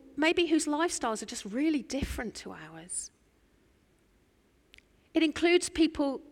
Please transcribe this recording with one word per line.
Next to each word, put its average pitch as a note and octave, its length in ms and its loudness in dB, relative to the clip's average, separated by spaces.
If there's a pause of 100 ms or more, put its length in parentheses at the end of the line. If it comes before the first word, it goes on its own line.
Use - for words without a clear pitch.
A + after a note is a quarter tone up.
(180)
maybe E4+ 280 4
whose D#4 200 2
lifestyles D4 560 0
are A3+ 40 -10
just A3+ 180 -12
really C#4 380 0
different B3+ 520 -6
to F#3+ 200 -14
ours. D#3+ 580 -12 (2000)
It D#4+ 100 4
includes E4+ 440 4
people D4+ 540 0 (100)